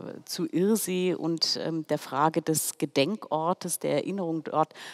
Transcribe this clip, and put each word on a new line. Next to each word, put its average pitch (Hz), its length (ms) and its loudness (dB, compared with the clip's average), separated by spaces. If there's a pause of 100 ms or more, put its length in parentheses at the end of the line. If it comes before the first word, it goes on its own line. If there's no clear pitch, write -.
(260)
zu - 200 -4
Irsee 185 680 2
und, - 500 0
ähm, 160 220 -2
der 151 100 0
Frage 156 460 2
des - 340 0
Gedenkortes, 160 1000 0
der 143 160 0
Erinnerung 165 500 -2
dort - 300 0 (200)